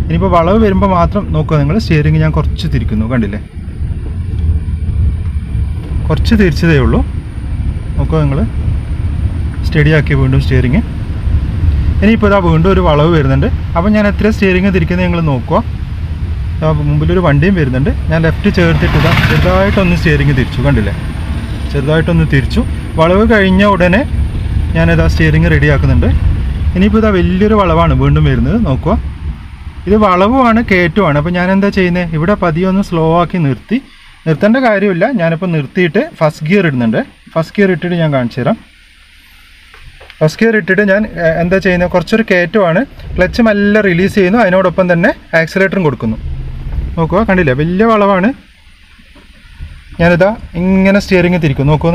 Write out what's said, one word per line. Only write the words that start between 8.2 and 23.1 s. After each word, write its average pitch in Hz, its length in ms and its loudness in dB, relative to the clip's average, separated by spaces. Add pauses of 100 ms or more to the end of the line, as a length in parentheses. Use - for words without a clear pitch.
നിങ്ങൾ, 139 160 -2 (1300)
Steady 156 320 2
ആക്കി 143 220 0
വീണ്ടും 135 240 2
steering. 127 360 2 (1200)
ഇനിയിപ്പോൾ 214 280 2
ഇതാ 202 80 4 (100)
വീണ്ടും 160 260 4
ഒരു 180 140 2
വളവ് 151 280 4
വരുന്നുണ്ട്. 151 320 2 (280)
അപ്പം 175 200 0
ഞാൻ 208 140 2
എത്ര 208 260 0
steering 190 400 2
തിരിക്കുന്നത് 175 300 0
നിങ്ങൾ 170 240 -2
നോക്കുക. 131 320 -2 (960)
ഇതാ 156 120 0 (200)
മുമ്പിലൊരു 160 400 2
വണ്ടിയും 151 320 2
വരുന്നുണ്ട്. 131 300 0 (200)
ഞാൻ 160 160 0
ലെഫ്റ്റ് 202 320 0
ചേർത്തിട്ട് 165 400 2
ഇതാ 170 140 2 (160)
ചെറുതായിട്ടൊന്ന് 185 720 2
steering 143 400 2
തിരിച്ചു. 120 260 -2
കണ്ടില്ലേ, 113 260 0 (760)
ചെറുതായിട്ടൊന്ന് 156 640 0
തിരിച്ചു. 135 260 0 (400)
വളവ് 185 320 4